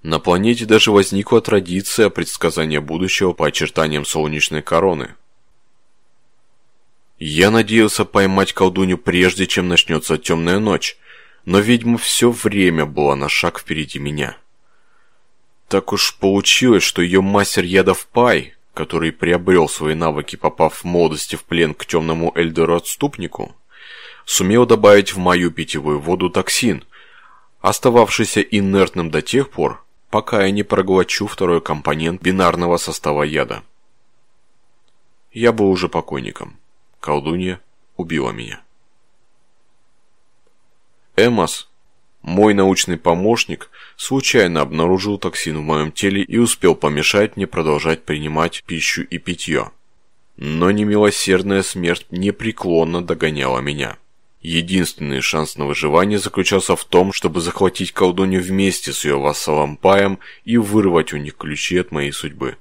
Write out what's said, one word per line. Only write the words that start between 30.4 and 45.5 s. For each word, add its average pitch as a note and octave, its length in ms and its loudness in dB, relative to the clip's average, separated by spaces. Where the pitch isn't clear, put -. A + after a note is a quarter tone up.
я G2 80 2
не G2+ 120 -2
проглочу F#2+ 640 0
второй F2 360 0
компонент D#2+ 600 -4
бинарного F2 540 2
состава D2+ 480 -4
яда. D2 400 -4
Я A2+ 220 2
был G#2 160 2
уже F2+ 180 0
покойником. C2 720 -8
Колдунья F2+ 600 -4
убила D#2+ 360 -6
меня. A1 300 -14
Эмос, G#2+ 540 0
мой G2+ 300 4
научный F#2+ 420 2
помощник, F#2 720 -2
случайно G2+ 640 0
обнаружил F#2 580 0
токсин D#2+ 400 -6